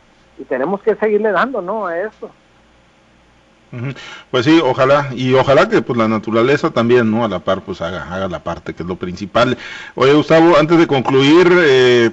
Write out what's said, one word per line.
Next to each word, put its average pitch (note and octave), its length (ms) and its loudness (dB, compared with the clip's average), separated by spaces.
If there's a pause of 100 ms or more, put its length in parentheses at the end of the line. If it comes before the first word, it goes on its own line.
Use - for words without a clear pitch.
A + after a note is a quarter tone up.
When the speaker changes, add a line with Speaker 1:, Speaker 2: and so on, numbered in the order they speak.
(380)
Speaker 1:
y C3+ 60 -16
tenemos D3+ 380 -4
que G#3 120 0
seguirle G#3+ 380 -2
dando, G#3+ 280 -2
¿no?, G3 260 -8
a E3+ 120 -6
esto. G#3+ 320 -10 (1400)
Speaker 2:
Ujú. B2+ 220 -10 (380)
Pues B2 140 0
sí, D#3+ 180 6
ojalá, C3 480 0
y B2+ 220 -2
ojalá C#3 340 2
que, G#3+ 120 0
pues, A#2+ 160 -4
la A2 120 0
naturaleza A#2 640 0
también, A#2+ 380 2
¿no?, A2+ 160 -2
a A2 40 -2
la F#2 100 -6
par, F#2+ 220 -4
pues, F#2 200 -12
haga, E2 320 -10
haga F#2+ 140 -6
la E2+ 140 -10
parte, E2 340 -10
que - 80 -12
es E2+ 60 -10
lo F2+ 80 -8
principal. G2+ 600 -4 (380)
Oye, C3 180 2
Gustavo, D#3+ 460 4
antes D#3+ 180 2
de E3 120 2
concluir, C#3+ 640 4
eh, B2+ 600 4